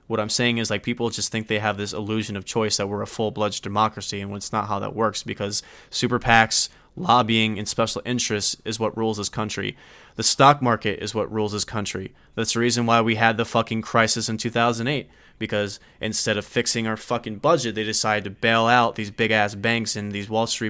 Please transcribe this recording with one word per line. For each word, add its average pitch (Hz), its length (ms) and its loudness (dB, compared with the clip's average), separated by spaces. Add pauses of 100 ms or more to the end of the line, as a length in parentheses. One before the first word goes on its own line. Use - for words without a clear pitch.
What 113 140 0
I'm 107 80 -2
saying 120 300 2
is, 110 100 -2
like, 104 140 -2
people 120 260 -2
just - 240 -4
think 110 160 -4
they 107 120 0
have 104 180 0
this 104 160 -6
illusion 107 420 -2
of 95 80 -8
choice 107 320 0
that 101 140 -2
we're 101 100 -4
a 101 60 -6
full-blooded 104 560 -2
democracy, 104 580 -2
and 101 160 -8
it's - 160 -10
not 104 160 -2
how 101 120 -2
that 101 140 -6
works 107 280 -2
because - 400 -6 (260)
super 123 300 0
pacs, 113 500 4 (280)
lobbying, 113 640 4
and 104 80 -8
special - 380 -2
interests 113 500 -2 (120)
is 110 120 -4
what 110 200 -2
rules 110 180 0
this 101 140 -4
country. 107 480 -6 (380)
The 110 60 -2
stock 143 380 6
market 113 420 0
is 104 120 -6
what 104 180 -2
rules 107 200 0
this 104 120 -2
country. 98 480 -6 (220)
That's 113 180 -2
the 113 80 0
reason 120 240 2
why 117 160 6
we 110 140 2
had 113 240 2
the 113 80 0
fucking 113 340 0
crisis 113 480 0
in 110 80 -4
two 113 140 -4
thousand 117 380 0
eight, 143 200 -4 (300)
because 104 420 -4 (220)
instead 107 340 -2
of 101 80 -2
fixing 117 420 0
our 110 120 -2
fucking 117 400 -4
budget, 131 360 2
they 107 80 -2
decided 107 420 0
to 101 60 -8
bail 113 360 2
out 117 300 6
these 104 140 -6
big-ass 107 460 2
banks 113 400 -2
and 104 160 -6
these 101 160 -8
Wall 110 180 0
Street 113 240 -4